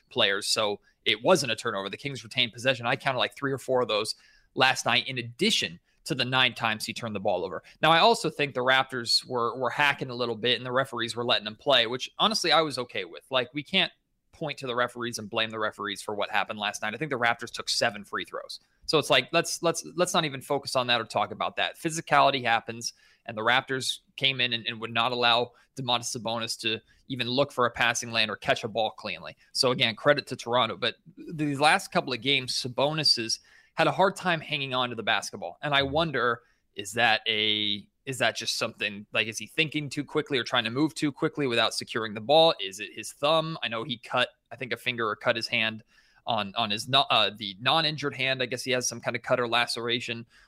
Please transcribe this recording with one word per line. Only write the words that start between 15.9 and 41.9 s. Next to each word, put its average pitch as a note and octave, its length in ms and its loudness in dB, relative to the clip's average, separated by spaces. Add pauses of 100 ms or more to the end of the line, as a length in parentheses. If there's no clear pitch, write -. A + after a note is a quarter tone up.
for G#2+ 140 -8
what G2+ 160 -4
happened G#2+ 280 -2
last G#2 220 -4
night. G#2+ 140 -4
I - 20 -6
think D3+ 140 -6
the C3 80 -2
Raptors A#2 320 0
took - 180 -8
seven G#2+ 360 0
free G2 200 -8
throws. - 360 -10 (260)
So D#3+ 120 2
it's C#3 120 0
like, C3 220 4
let's, E3 300 0
let's, E3 220 0 (120)
let's F3 180 0
not E3+ 100 2
even C3+ 160 -6
focus C3+ 360 -4
on B2 100 2
that A#2+ 140 2
or A2 40 -4
talk G#2 260 0
about F#2+ 260 -4
that. F#2 220 -2
Physicality C#3+ 640 2
happens, A#2 520 -2 (320)
and A2+ 100 -10
the G#2+ 60 -4
Raptors B2+ 560 0 (180)
came C3+ 240 0
in B2 140 0
and, A2+ 120 -6
and A#2 140 -6
would A2+ 140 -8
not A#2 180 2
allow A#2+ 400 2 (260)
Domantas A#2+ 380 -2
Sabonis A2+ 440 -6
to A2 200 -2 (280)
even B2 200 -6
look C3+ 240 2
for B2 140 4
a A#2 40 -2
passing A#2+ 420 0
lane A2 180 2
or G2 60 -6
catch - 280 0
a A#2 40 -6
ball G#2+ 220 0
cleanly. E2 460 -10 (160)
So B2+ 200 2
again, B2 220 2
credit C#3+ 340 2
to C3 80 -6
Toronto, A#2 400 0
but A2+ 180 -2 (380)
these D3 280 -2
last E3 320 4
couple C#3 200 0
of A2+ 100 -4
games, C3+ 320 0
Sabonis C#3+ 600 2
has A2+ 240 -4 (340)
had D#3 140 4
a C#3+ 40 4
hard F#3+ 240 4
time E3+ 240 -2
hanging C#3 340 -4
on B2+ 140 0
to A#2+ 80 -8
the A#2 60 -4
basketball. G2+ 600 -2
And C#3+ 120 0
I C#3 80 6
wonder, C3+ 580 0 (340)
is G#2 180 -10
that A#2 360 4
a, G#2+ 560 0 (220)
is C3 120 -6
that A#2 160 2
just - 240 -4
something, G#2 540 -4
like, A2 160 0
is A2 100 -8
he A2 80 -10
thinking D3+ 420 -2
too C#3+ 140 -6
quickly C#3+ 360 -2
or A#2 40 2
trying A#2+ 220 0
to A2 60 -4
move C#3 240 0
too D3+ 180 -2
quickly D3+ 340 -2
without A#2 280 2
securing A2 400 -6